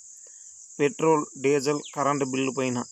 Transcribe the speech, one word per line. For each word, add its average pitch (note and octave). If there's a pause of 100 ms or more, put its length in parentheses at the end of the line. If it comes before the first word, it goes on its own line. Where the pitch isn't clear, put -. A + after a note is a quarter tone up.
(800)
పెట్రోల్, D3+ (200)
డీజిల్, C#3+ (140)
కరెంటు C#3
బిల్లు C3
పైన B2+ (120)